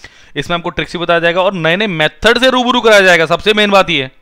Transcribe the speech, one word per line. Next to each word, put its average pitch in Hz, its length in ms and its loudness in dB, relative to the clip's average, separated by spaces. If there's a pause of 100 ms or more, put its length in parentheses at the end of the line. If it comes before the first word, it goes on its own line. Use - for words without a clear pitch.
(360)
इसमें 170 200 -6
आपको 170 140 -8
ट्रिक्स 160 240 -8
ही 170 60 -8
बताया 170 200 0
जाएगा 170 220 0
और 196 120 0
नए 165 220 0
नए 214 100 -2
मेथड 180 520 0
से 262 120 2
रूबरू 247 300 0
कराया 208 220 4
जाएगा। 170 240 4
सबसे 170 280 -2
मेन 208 160 0
बात 190 200 2
ये 147 120 -2
है, 131 200 -10